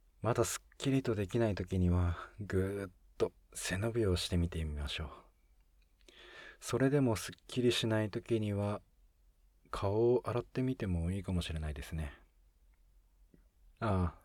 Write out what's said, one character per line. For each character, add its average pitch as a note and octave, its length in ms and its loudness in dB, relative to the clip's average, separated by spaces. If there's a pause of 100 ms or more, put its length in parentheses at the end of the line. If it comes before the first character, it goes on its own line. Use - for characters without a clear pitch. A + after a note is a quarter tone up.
(220)
ま A2+ 120 2
だ A#2+ 100 2
す - 180 -6
っ - 160 -20
き C#3+ 120 0
り C3+ 120 2
と A2+ 120 0
で G2+ 120 -2
き A#2+ 120 -2
な A2+ 100 4
い G2+ 60 0
時 F#2+ 240 -2
に F2+ 120 6
は、 F2 260 2 (240)
ぐ G2 460 -2
ー - 20 -10
っ - 20 -20 (280)
と - 140 0 (220)
背 - 220 -4
伸 A2+ 160 0
び A#2 140 2
を F2+ 100 4
し - 120 -2
て F#2 80 0
み E2+ 120 4
て D#2+ 160 -4
み D2+ 100 -4
ま D2 140 -4
し - 120 -6
ょ D#2 40 -4
う。 D#2 40 -6 (1500)
そ - 180 -2
れ C3 120 4
で C#3+ 100 4
も A#2 160 4
す - 160 -8
っ - 20 -16 (120)
き B2+ 160 -2
り A#2+ 80 6
し - 160 2
な A2 160 2
い G#2+ 80 -2
時 A#2 300 -2
に G#2 120 -2
は、 G2+ 280 -2 (880)
顔 A2 440 2
を A#2 100 2
洗 A2+ 160 -2
っ - 40 -4
て - 180 -4
み C3 120 0
て A2+ 120 -6
も F2 240 0
い F#2+ 80 -2
い F#2+ 40 -6
か F#2+ 100 -6
も E2+ 100 0
し - 100 -6
れ D#2+ 80 -4
な D2+ 100 -4
い D2 40 -6
で C#2+ 80 -10
す - 100 -14
ね。 D#2 200 -4 (1700)
あ F#2+ 340 0
あ、 - 0 - (100)